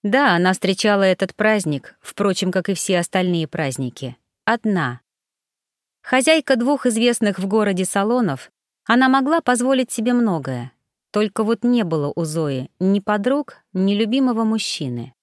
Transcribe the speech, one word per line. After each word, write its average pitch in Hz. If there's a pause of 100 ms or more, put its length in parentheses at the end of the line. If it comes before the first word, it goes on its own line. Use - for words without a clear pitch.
Да, 208
она 185
встречала 196
этот 190
праздник, 202
впрочем, 190
как 185
и 196
все 180
остальные 175
праздники, 131 (280)
одна. 185 (1000)
Хозяйка 269
двух 254
известных 226
в 196
городе 196
салонов, 202 (320)
она 254
могла 269
позволить 254
себе 233
многое. 143 (400)
Только 214
вот 226
не 240
было 156
у 170
Зои 151
ни 196
подруг, 220 (160)
ни 196
любимого 226
мужчины. 131 (100)